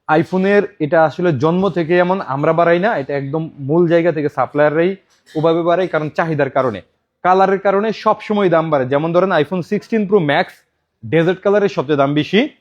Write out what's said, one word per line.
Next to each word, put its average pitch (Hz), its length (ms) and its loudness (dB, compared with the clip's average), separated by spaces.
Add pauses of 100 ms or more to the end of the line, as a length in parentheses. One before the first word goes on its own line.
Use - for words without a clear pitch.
iPhone-এর 185 540 2 (160)
এটা 160 260 2
আসলে 175 340 0
জন্ম 180 320 0
থেকে 175 280 0
এমন 180 220 0
আমরা 147 320 -2
বাড়াই 170 260 2
না, 196 200 -2
এটা 143 180 -6
একদম 147 420 -6
মূল 156 300 0
জায়গা 170 240 2
থেকে 147 160 -4
সাপ্লায়াররাই 151 680 0 (380)
ওভাবে 165 280 0
বাড়ায়, 175 260 0
কারণ 156 220 -4
চাহিদার 147 400 -2
কারণে, 127 300 -2 (420)
কালারের 190 360 2
কারণে 196 340 0
সবসময় 208 560 -2
দাম 160 220 2
বাড়ে। 135 160 0
যেমন 147 260 -2
ধরেন 180 180 2
iPhone 170 320 -2
সিক্সটিন 208 440 -4
প্রো 202 120 2
ম্যাক্স 156 340 -2 (540)
ডেজার্ট 165 340 0
কালারের 202 280 2
সবচেয়ে 147 280 -4
দাম 139 180 2
বেশি, 180 340 0 (120)